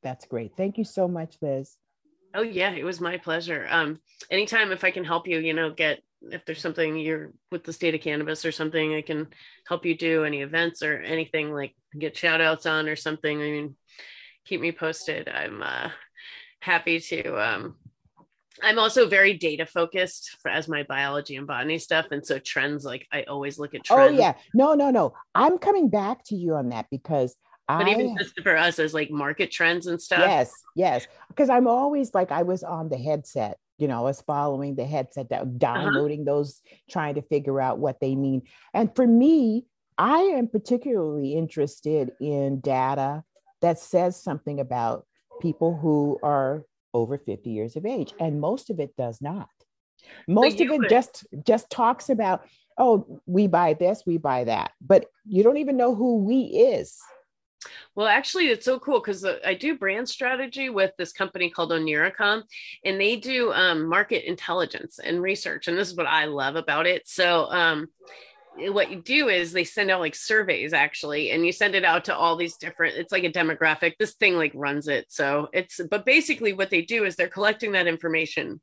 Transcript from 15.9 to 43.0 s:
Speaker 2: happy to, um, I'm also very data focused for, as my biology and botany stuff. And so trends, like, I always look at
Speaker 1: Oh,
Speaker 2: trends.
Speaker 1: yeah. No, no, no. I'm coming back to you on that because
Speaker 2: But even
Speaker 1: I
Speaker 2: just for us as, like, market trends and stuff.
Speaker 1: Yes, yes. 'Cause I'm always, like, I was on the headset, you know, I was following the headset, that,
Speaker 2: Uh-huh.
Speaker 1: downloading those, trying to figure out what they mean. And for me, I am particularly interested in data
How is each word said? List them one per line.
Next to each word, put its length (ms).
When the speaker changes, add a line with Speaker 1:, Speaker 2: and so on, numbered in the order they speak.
Speaker 2:
happy 400
to, 420
um, 360
I'm 180
also 280
very 280
data 300
focused 760
for, 80
as 180
my 160
biology 540
and 100
botany 320
stuff. 320
And 140
so 140
trends, 460
like, 260
I 120
always 360
look 160
at 140
Speaker 1:
Oh, 200
Speaker 2:
trends. 100
Speaker 1:
yeah. 140
No, 200
no, 180
no. 220
I'm 240
coming 300
back 360
to 100
you 200
on 140
that 220
because 440
Speaker 2:
But 200
even 200
Speaker 1:
I 80
Speaker 2:
just 240
for 140
us 240
as, 140
like, 180
market 400
trends 360
and 140
stuff. 280
Speaker 1:
Yes, 220
yes. 300
'Cause 140
I'm 180
always, 480
like, 160
I 120
was 200
on 260
the 80
headset, 600
you 120
know, 100
I 20
was 200
following 540
the 100
headset, 440
that, 140
Speaker 2:
Uh-huh. 160
Speaker 1:
downloading 680
those, 360
trying 260
to 60
figure 400
out 160
what 220
they 160
mean. 280
And 220
for 100
me, 600
I 240
am 260
particularly 880
interested 760
in 400
data 600